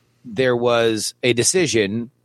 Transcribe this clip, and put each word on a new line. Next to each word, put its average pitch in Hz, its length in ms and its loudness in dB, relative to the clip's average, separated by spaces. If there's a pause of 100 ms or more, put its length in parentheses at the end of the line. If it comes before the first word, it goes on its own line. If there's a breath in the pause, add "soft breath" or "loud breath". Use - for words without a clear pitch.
(260)
there 127 300 0
was 117 580 0 (100)
a 120 100 2
decision. 117 760 -2 (140)